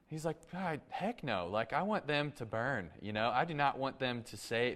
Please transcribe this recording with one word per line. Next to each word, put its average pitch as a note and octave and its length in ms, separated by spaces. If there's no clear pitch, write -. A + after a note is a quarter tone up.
He's D#3 180
like, D#3+ 260
"God, F3 380
heck - 340
no. G2 260
Like, A2 260
I D3 80
want G3+ 240
them D3 300
to A#2+ 100
burn, A2 440
you G#2 120
know? G#2+ 180
I B2+ 140
do E3+ 100
not C#3+ 240
want C3 200
them A#2+ 260
to A2 140
sa-, A#2 380